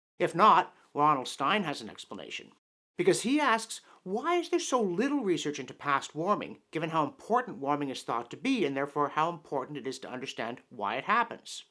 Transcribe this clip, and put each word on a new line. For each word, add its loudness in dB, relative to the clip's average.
If 0
not, 6
Ronald 4
Stein 0
has -6
an -10
explanation. -14
Because 4
he 2
asks, 0
"Why 0
is 0
there 2
so 0
little 0
research 0
into -10
past -2
warming, -2
given -4
how 2
important -2
warming 0
is -8
thought -4
to -10
be, 2
and 0
therefore 0
how 0
important -6
it -8
is -8
to -12
understand -6
why -4
it -4
happens?" -2